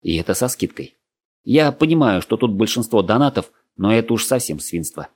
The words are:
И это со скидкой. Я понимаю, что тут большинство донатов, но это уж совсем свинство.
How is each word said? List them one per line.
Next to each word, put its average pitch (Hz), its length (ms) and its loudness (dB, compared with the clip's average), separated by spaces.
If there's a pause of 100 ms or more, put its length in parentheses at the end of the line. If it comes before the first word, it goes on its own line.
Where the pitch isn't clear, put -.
И 82 140 -2
это 85 180 -2
со 123 120 -2
скидкой. - 500 -8 (460)
Я 147 300 2
понимаю, 147 500 2
что - 140 -2
тут 113 160 0
большинство 113 500 0
донатов, 117 480 0 (260)
но 101 160 0
это 113 220 2
уж 110 100 -2
совсем 120 360 -4
свинство. - 560 -8